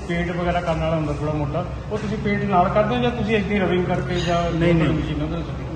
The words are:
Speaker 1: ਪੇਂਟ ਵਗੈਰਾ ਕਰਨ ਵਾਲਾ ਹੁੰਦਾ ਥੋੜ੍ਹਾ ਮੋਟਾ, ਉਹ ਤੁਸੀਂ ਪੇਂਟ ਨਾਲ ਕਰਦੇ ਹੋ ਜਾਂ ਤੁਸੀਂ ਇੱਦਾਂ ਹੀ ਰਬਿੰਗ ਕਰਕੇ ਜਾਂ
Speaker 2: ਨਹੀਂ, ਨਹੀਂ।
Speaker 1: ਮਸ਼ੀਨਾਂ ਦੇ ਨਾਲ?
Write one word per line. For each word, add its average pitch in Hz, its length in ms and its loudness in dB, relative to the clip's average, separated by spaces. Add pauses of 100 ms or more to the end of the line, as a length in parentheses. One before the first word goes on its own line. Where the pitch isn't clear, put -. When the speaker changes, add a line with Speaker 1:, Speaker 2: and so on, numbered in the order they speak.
Speaker 1:
ਪੇਂਟ 170 280 -2
ਵਗੈਰਾ 175 240 0
ਕਰਨ 165 200 -2
ਵਾਲਾ 160 160 0
ਹੁੰਦਾ 151 160 -2
ਥੋੜ੍ਹਾ 147 220 -2
ਮੋਟਾ, 151 320 -2 (260)
ਉਹ 214 60 -2
ਤੁਸੀਂ 208 260 -4
ਪੇਂਟ 202 200 0
ਨਾਲ 190 240 4
ਕਰਦੇ 214 280 2
ਹੋ 240 60 0
ਜਾਂ 240 80 2
ਤੁਸੀਂ 226 260 0
ਇੱਦਾਂ 202 140 0
ਹੀ 208 80 2
ਰਬਿੰਗ 180 260 2
ਕਰਕੇ 175 360 -2
ਜਾਂ 170 320 0
Speaker 2:
ਨਹੀਂ, 165 220 4
ਨਹੀਂ। 156 140 4
Speaker 1:
ਮਸ਼ੀਨਾਂ 151 380 0
ਦੇ 160 60 -4
ਨਾਲ? 165 100 -4 (340)